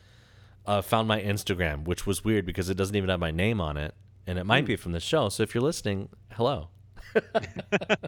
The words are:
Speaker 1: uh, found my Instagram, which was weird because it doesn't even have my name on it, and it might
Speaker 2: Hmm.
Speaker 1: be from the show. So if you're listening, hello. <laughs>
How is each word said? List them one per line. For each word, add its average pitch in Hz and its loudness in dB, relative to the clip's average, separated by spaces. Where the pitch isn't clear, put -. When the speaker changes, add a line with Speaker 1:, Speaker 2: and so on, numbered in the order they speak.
Speaker 1:
uh, 101 2
found 113 2
my 110 2
Instagram, 90 0
which 87 -2
was 95 0
weird 107 4
because 87 -2
it 95 0
doesn't 98 0
even 95 2
have 90 2
my 82 0
name 98 2
on 76 -2
it, 73 -6
and 90 -2
it 90 -2
might 123 4
Speaker 2:
Hmm. 123 -2
Speaker 1:
be 110 0
from - -6
the 85 0
show. 135 2
So 110 0
if - -4
you're 120 0
listening, 104 -2
hello. 117 -2
<laughs> 220 4